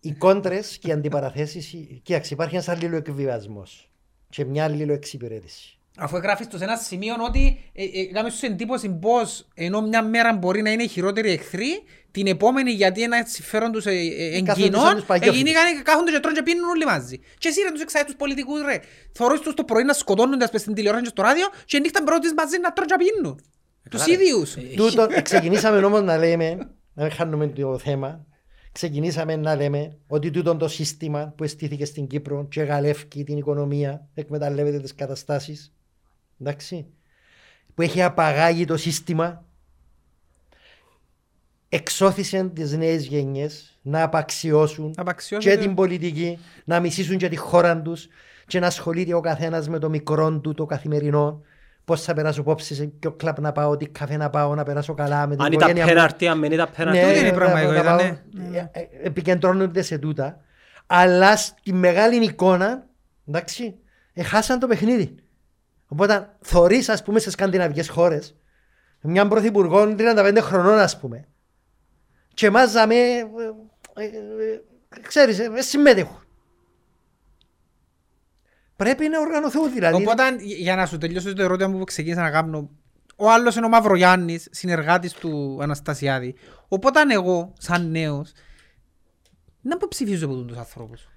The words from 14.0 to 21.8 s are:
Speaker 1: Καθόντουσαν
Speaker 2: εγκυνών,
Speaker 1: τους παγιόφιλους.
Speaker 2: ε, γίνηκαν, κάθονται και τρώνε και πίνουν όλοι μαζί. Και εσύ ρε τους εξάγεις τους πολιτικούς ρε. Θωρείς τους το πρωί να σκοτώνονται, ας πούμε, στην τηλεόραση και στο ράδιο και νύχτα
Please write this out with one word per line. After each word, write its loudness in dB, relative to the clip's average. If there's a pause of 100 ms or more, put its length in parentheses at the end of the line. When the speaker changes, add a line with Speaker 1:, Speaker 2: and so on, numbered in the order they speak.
Speaker 1:
Καθόντουσαν 2
Speaker 2:
εγκυνών, 6
Speaker 1:
τους -4
παγιόφιλους. 2
Speaker 2:
ε, 2
γίνηκαν, 2
κάθονται 2
και 2
τρώνε -2
και -2
πίνουν -2
όλοι -2
μαζί. -4 (200)
Και -4
εσύ -2
ρε -2
τους -8
εξάγεις -2
τους -16
πολιτικούς -6
ρε. -4 (320)
Θωρείς 0
τους -6
το -4
πρωί 0
να 2
σκοτώνονται, 2
ας -2
πούμε, -2
στην -6
τηλεόραση 0
και -8
στο -6
ράδιο 2 (180)
και 0
νύχτα 0